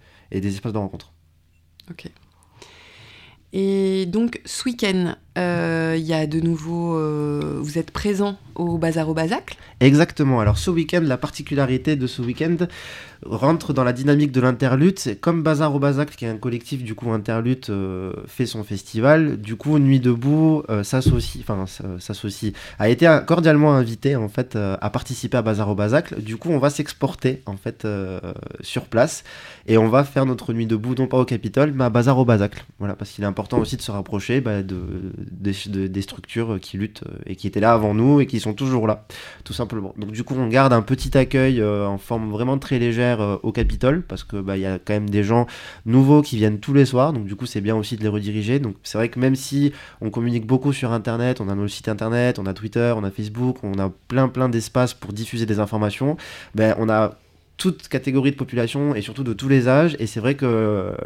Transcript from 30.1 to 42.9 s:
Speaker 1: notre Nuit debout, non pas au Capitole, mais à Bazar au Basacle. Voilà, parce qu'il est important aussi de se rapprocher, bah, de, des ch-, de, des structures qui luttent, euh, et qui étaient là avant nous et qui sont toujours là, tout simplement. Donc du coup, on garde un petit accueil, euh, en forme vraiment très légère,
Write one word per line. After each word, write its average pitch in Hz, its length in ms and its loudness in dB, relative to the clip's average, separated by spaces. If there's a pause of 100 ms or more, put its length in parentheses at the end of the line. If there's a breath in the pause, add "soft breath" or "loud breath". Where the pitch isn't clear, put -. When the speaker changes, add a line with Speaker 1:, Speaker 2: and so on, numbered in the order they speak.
Speaker 1:
notre 127 280 -2
Nuit 113 140 -2
debout, 113 280 -2
non 127 140 0
pas 131 100 2
au 127 60 4
Capitole, 127 480 0
mais 131 120 0
à 123 60 2
Bazar 120 260 4
au 131 80 4
Basacle. 104 400 2 (140)
Voilà, 101 160 -6
parce - 160 -12
qu'il 101 140 -8
est - 20 0
important 101 320 -4
aussi 113 180 -2
de 107 60 -12
se - 80 -8
rapprocher, 101 500 -4
bah, 107 220 -2
de, 95 500 -8 (180)
des 95 220 -6
ch-, 98 160 -10
de, 98 180 -4
des 95 160 -4
structures 113 580 -6
qui - 160 -12
luttent, - 320 -8
euh, - 180 -14
et 95 100 -10
qui - 100 -8
étaient 98 140 -4
là 113 120 8
avant 107 220 4
nous 135 260 6
et 135 60 4
qui 110 140 -4
sont 107 140 -2
toujours 127 320 0
là, 107 200 -2 (380 loud breath)
tout - 80 -12
simplement. 107 460 -8
Donc 104 140 -10
du 110 120 -6
coup, 139 120 -6
on 127 120 0
garde 131 240 6
un 113 100 6
petit - 340 0
accueil, 131 440 4
euh, 104 260 0
en 101 120 -2
forme 110 320 -4
vraiment 123 280 -2
très 135 200 -2
légère, 120 420 2